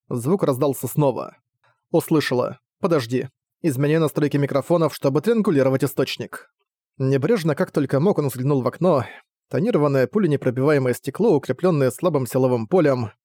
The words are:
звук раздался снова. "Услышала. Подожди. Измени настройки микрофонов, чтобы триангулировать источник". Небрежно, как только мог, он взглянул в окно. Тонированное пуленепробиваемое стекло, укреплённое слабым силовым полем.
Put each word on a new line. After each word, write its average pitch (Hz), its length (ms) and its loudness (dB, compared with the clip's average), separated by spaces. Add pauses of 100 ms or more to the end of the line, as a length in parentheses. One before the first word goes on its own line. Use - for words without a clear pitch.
звук 139 340 -2
раздался 135 440 -2
снова. 131 500 -2 (540)
"Услышала. 135 680 0 (220)
Подожди. 127 480 -2 (320)
Измени 143 380 0
настройки 151 360 0
микрофонов, 143 580 0
чтобы 143 280 0
триангулировать 143 640 2
источник". - 680 -6 (460)
Небрежно, 139 580 0
как 185 160 -2
только 143 280 0
мог, 180 200 2
он 147 80 0
взглянул 131 340 -2
в 117 60 -2
окно. 151 380 0 (440)
Тонированное 147 560 0
пуленепробиваемое 135 880 0
стекло, 180 420 0
укреплённое 139 540 0
слабым 143 380 -2
силовым 127 400 0
полем. 135 440 2 (140)